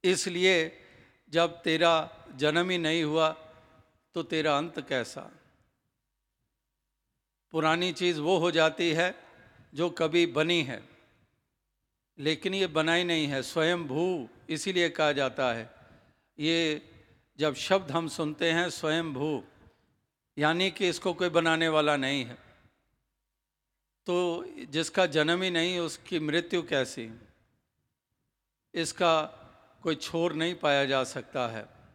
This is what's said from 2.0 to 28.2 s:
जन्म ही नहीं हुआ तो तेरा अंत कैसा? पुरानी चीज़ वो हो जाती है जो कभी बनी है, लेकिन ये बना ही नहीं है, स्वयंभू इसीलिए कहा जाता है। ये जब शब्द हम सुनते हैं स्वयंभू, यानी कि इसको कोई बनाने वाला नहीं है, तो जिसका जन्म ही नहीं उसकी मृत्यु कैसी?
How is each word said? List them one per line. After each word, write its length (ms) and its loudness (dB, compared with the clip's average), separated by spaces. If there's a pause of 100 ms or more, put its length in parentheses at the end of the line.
जन्म 340 2
ही 80 0
नहीं 260 0
हुआ 260 2 (840)
तो 100 -6
तेरा 340 0
अंत 320 -6
कैसा? 420 -6 (2250)
पुरानी 420 2
चीज़ 260 0
वो 180 2
हो 140 2
जाती 400 2
है 320 -2 (500)
जो 160 -2
कभी 360 2
बनी 380 0
है, 260 -10 (1300)
लेकिन 340 -2
ये 140 0
बना 260 2
ही 100 2
नहीं 240 0
है, 160 -2
स्वयंभू 840 -2 (200)
इसीलिए 400 0
कहा 220 0
जाता 420 0
है। 200 -10 (680)
ये 500 0 (480)
जब 160 0
शब्द 380 0
हम 160 -2
सुनते 440 -2
हैं 180 0
स्वयंभू, 720 -4 (960)
यानी 340 2
कि 180 0
इसको 240 -2
कोई 160 -2
बनाने 380 2
वाला 300 2
नहीं 280 -2
है, 120 -14 (1700)
तो 400 -2 (140)
जिसका 460 0
जन्म 360 2
ही 80 -2
नहीं 300 -2
उसकी 400 -6
मृत्यु 440 -2
कैसी? 480 -2 (1600)